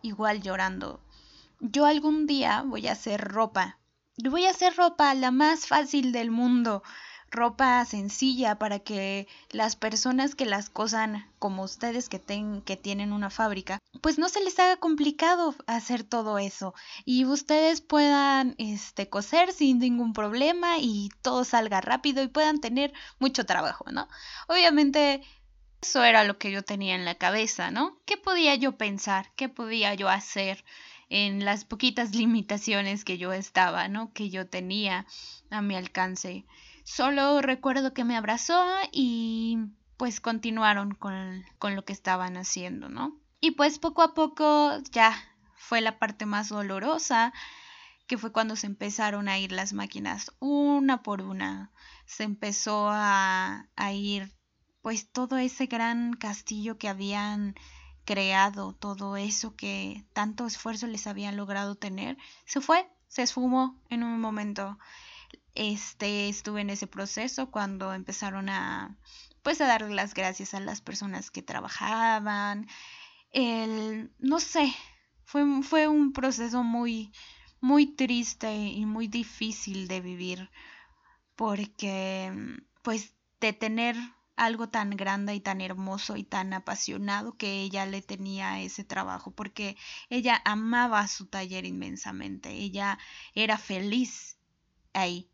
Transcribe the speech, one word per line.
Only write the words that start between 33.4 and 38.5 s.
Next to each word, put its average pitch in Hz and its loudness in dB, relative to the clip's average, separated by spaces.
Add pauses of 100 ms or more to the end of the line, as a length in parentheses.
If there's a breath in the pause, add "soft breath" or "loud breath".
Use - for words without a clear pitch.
¿no? 220 -6
que 208 -6
yo 185 -6
tenía 190 -4 (460 loud breath)
a 208 -4
mi 202 -2
alcance? 185 -4 (360 loud breath)
Solo 277 2
recuerdo 262 0
que 254 -2
me 233 0
abrazó 240 2 (320)